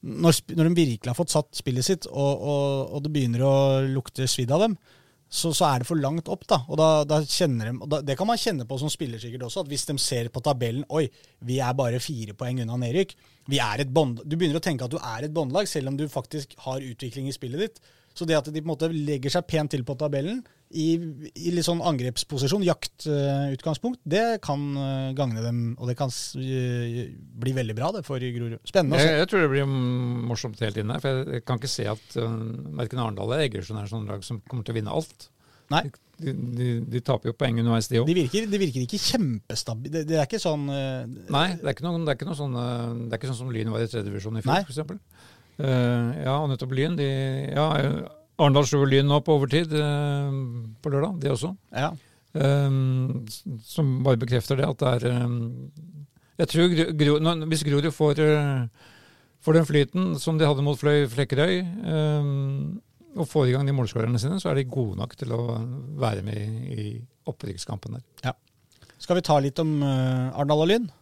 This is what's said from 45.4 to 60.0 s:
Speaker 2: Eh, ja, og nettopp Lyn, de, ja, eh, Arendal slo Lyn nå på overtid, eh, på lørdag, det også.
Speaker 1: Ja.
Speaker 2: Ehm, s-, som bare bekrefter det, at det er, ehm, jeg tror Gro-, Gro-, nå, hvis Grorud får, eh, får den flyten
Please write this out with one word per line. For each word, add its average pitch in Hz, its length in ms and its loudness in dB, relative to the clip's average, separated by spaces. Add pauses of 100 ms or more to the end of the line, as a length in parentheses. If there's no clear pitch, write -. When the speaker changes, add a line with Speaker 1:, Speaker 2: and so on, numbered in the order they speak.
Speaker 2:
Eh, 123 720 2
ja, 135 140 2
og 151 100 -2
nettopp 131 240 -4
Lyn, 151 240 0
de, 143 80 0 (480)
ja, 147 120 2 (120)
eh, 139 200 0 (440)
Arendal 143 240 8
slo 147 200 2
Lyn 135 200 6
nå 143 160 6
på 156 160 4
overtid, 151 360 2
eh, 143 640 0 (440)
på 151 80 -2
lørdag, 139 320 0
det 143 80 2
også. 139 220 -2 (180)
Speaker 1:
Ja. 135 200 -2 (440)
Speaker 2:
Ehm, 135 960 2
s-, - 140 -16 (180)
som 143 300 0 (100)
bare 131 160 6
bekrefter 127 400 0
det, 135 80 2
at 147 160 -2
det 135 140 2
er, 120 160 -2
ehm, 120 240 0 (1040)
jeg 160 120 0
tror 175 220 4
Gro-, 160 160 4 (100)
Gro-, 147 240 6
nå, 165 120 4 (120)
hvis 160 160 0
Grorud 147 320 2
får, 151 300 4
eh, 143 640 2 (560)
får 160 160 6
den 156 80 0
flyten 151 400 2 (100)